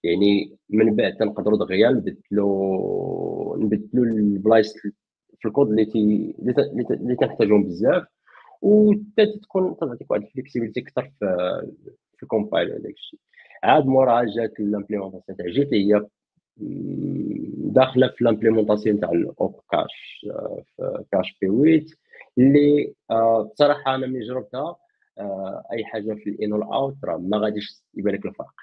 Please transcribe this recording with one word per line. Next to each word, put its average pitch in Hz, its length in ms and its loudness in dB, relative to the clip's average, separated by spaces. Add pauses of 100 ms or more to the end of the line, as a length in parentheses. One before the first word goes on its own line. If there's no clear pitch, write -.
يعني 98 540 2 (120)
من 110 260 4
بعد 113 220 0
تنقدروا 104 400 0
دغيا 95 320 2
نبدلو، 95 1700 -2
نبدلو 107 440 0
البلايص 107 680 2 (680)
في - 80 -6
الكود 113 220 2
اللي 107 160 2
تي-، 107 540 0
اللي 123 140 -2
ت-، 143 60 4
اللي 139 240 -2
ت-، - 80 -6
اللي 123 240 -2
تنحتاجهم 107 480 2
بزاف، 107 420 0 (560)
وحتى 214 640 4 (180)
تكون 180 340 -2
تعطيك 123 340 -6
واحد 104 120 -2
الفليكسيبيليتي 123 560 -6
اكثر 127 400 -8
في، 101 80 -2 (920)
في - 60 -16
الكومبايل 104 480 -2
وداك - 220 -10
الشيء. - 260 -20 (440)
عاد 135 220 4
موراها 127 400 4
جات 110 340 -4
الامبليمونطاسيون 98 760 -6
تاع 90 100 -8
جيت 135 260 -2
اللي 104 220 4
هي 104 100 0 (1700)
داخله 127 340 4
في - 140 -6
الامبليمونطاسيون 107 760 2
تاع - 120 -2
الاوب - 480 -2 (120)
كاش، - 600 -6
آه، - 320 -10 (140)
في 95 340 -8
بي 98 80 2
اتش - 220 -6
بي 95 80 0
ويت، 151 420 2 (460)
اللي، 147 560 4 (180)
آه، 113 420 2
بصراحه 143 420 2
انا 131 120 -4
ملي 127 200 -8
جربتها، 127 480 -8 (420)
آه، 98 540 -8
اي 113 140 -6
حاجه 107 280 -6
في 104 160 -8
الان 107 240 -4
والاوت 131 500 -4
راه 82 140 -4
ما 95 200 -2
غاديش 104 460 -6 (100)
يبان 98 200 -2
لك 101 120 -8
الفرق - 380 -12